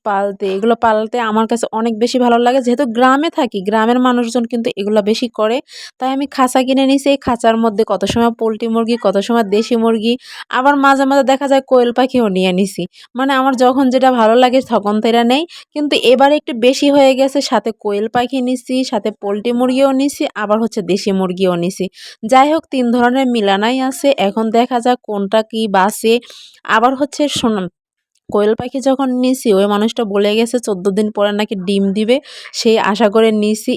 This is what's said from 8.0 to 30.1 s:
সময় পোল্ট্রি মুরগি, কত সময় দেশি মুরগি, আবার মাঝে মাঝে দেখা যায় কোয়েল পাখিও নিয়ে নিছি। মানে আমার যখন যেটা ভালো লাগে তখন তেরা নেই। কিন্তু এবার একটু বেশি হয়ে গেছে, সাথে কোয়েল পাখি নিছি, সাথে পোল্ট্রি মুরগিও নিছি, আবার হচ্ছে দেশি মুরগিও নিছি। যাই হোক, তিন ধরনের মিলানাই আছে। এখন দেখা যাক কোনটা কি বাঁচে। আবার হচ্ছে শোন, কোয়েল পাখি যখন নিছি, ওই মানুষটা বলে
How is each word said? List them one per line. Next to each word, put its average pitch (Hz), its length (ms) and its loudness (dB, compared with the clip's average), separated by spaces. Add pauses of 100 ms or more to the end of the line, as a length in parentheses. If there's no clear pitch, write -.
সময় 233 260 0
পোল্ট্রি 226 360 -4
মুরগি, 226 360 0
কত 196 140 2
সময় 233 320 0
দেশি 220 260 0
মুরগি, 226 380 0 (360)
আবার 262 260 2
মাঝে 277 300 2
মাঝে 277 180 2
দেখা 269 240 0
যায় 269 200 2
কোয়েল 247 260 2
পাখিও 254 340 2
নিয়ে 185 260 0
নিছি। 190 300 -2 (320)
মানে 269 180 -2
আমার 262 220 2
যখন 254 340 2
যেটা 254 220 2
ভালো 226 240 4
লাগে 254 260 4
তখন 208 400 -2
তেরা 233 220 2
নেই। 254 200 2 (280)
কিন্তু 294 320 -2
এবার 254 280 4
একটু 302 280 -2
বেশি 262 300 2
হয়ে 277 260 4
গেছে, 269 260 0
সাথে 226 380 -2
কোয়েল 208 280 -4
পাখি 247 340 -4
নিছি, 254 420 -4
সাথে 220 260 -4 (100)
পোল্ট্রি 208 340 -4
মুরগিও 254 380 2
নিছি, 277 320 -2 (120)
আবার 208 240 0
হচ্ছে 226 220 -4
দেশি 190 300 -2
মুরগিও 185 440 -2
নিছি। 180 300 -4 (380)
যাই 262 280 4
হোক, 320 200 0
তিন 254 200 0
ধরনের 247 360 2
মিলানাই 220 540 0
আছে। 262 260 -2 (100)
এখন 202 340 0
দেখা 240 280 0
যাক 247 240 0
কোনটা 202 400 -2
কি 220 240 -6
বাঁচে। 196 460 2 (500)
আবার 220 320 2
হচ্ছে 285 320 -4
শোন, 220 360 -2 (640)
কোয়েল 214 260 2
পাখি 254 240 -6
যখন 262 300 0 (120)
নিছি, 254 320 0
ওই 196 140 4
মানুষটা 208 380 0
বলে 202 300 0